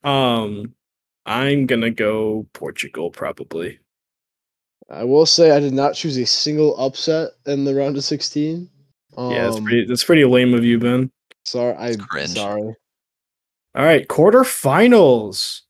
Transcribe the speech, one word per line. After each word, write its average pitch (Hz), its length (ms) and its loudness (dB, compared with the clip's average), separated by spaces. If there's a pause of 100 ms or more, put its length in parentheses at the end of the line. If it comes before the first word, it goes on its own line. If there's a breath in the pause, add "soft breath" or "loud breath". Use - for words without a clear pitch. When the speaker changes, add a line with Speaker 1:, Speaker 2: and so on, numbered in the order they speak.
Speaker 1:
Um, 117 680 -2 (520)
I'm 135 400 0
gonna 117 240 0
go 110 640 -2
Portugal, - 580 -10
probably. - 680 -10 (1080)
Speaker 2:
I 73 140 -12
will 147 220 4
say 160 240 4
I 143 80 6
did 143 160 0
not 139 200 0
choose 147 220 -6
a 123 100 -2
single 151 520 0
upset 156 520 -2 (160)
in 139 180 -2
the 139 100 -2
round 139 220 -2
of 139 80 -6
sixteen. 156 680 -6 (460)
Speaker 1:
Yeah, 123 300 -4
that's 113 100 -4
Speaker 2:
Um, 107 80 -8
Speaker 1:
pretty, 113 220 0
that's 120 180 -4
pretty 160 200 0
lame 123 300 4
of 117 100 0
you, 117 140 2
Ben. 123 320 -2 (340)
Speaker 2:
Sorry, 120 360 -4
Speaker 3:
It's 120 200 -6
Speaker 2:
I'm 92 60 -14
Speaker 3:
cringe. 76 280 -8
Speaker 2:
sorry. 104 280 -6 (1120)
Speaker 1:
All 131 100 0
right, 156 220 4
quarterfinals. 180 1600 4